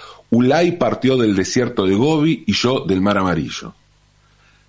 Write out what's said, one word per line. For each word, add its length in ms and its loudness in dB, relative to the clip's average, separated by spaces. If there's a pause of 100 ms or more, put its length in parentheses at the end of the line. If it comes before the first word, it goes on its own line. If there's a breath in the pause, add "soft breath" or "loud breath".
(320 loud breath)
Ulay 460 2
partió 400 0
del 180 2
desierto 500 -2
de 80 2
Gobi 540 0
y 60 0
yo 260 0
del 220 -2
Mar 180 0
Amarillo. 560 -4 (920 soft breath)